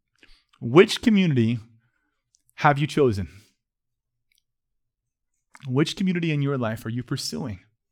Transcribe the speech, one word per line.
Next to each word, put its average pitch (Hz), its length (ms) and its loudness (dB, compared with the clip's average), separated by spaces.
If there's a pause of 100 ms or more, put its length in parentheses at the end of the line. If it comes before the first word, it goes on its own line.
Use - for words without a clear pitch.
(600)
which 139 420 2
community 143 560 2 (960)
have 147 220 2
you 147 80 -2
chosen? 110 420 0 (2500)
Which 135 300 0
community 180 340 -2
in 143 120 -2
your 139 160 -2
life 113 260 -6
are 117 60 -8
you 120 120 -6
pursuing? 135 580 -8 (320)